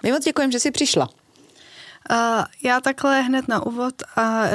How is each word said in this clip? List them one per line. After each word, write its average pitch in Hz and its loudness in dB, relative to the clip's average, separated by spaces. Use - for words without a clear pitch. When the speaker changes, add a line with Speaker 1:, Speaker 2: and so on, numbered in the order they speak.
Speaker 1:
My 233 0
moc 285 0
děkujeme, 277 0
že 240 -2
jsi 294 0
přišla. 175 0
Speaker 2:
Eh, 233 2
já 254 2
takhle 269 2
hned 262 0
na 226 -2
úvod, 247 -4
eh, 226 2